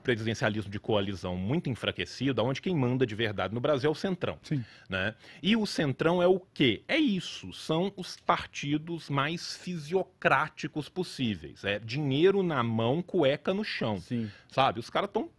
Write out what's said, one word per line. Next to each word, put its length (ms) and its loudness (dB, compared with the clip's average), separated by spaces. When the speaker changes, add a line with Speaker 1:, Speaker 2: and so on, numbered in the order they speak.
Speaker 1:
presidencialismo 680 0
de 100 -8
coalizão 560 0
muito 320 -2
enfraquecido, 760 -2
onde 200 -2
quem 120 0
manda 320 2
de 80 -2
verdade 380 -2
no 80 -4
Brasil 280 2
é 40 2
o 20 -2
Centrão, 480 -4
Speaker 2:
Sim. 220 -4
Speaker 1:
né? 260 -2
E 140 4
o 100 0
Centrão 560 2
é 40 6
o 140 6
quê? 340 4
É 80 2
isso, 560 0
são 460 -2
os 180 -10
partidos 960 -2
mais 440 -2
fisiocráticos 800 0
possíveis. 760 -4
É 140 0
dinheiro 640 2
na 200 0
mão, 400 2
cueca 520 2
no 100 -2
chão. 360 -2
Speaker 3:
Sim. 300 -4
Speaker 1:
Sabe? 300 2
Os 100 -10
caras 220 -2
tão 160 -2